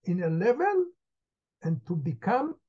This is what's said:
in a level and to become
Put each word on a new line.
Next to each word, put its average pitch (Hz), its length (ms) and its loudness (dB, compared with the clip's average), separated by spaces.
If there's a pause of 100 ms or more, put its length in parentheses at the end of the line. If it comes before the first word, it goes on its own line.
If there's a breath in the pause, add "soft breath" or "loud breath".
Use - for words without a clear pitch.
in 180 180 -2
a 165 60 -2
level 285 580 2 (760)
and 160 240 -2
to 175 100 -4
become 202 580 -2 (140)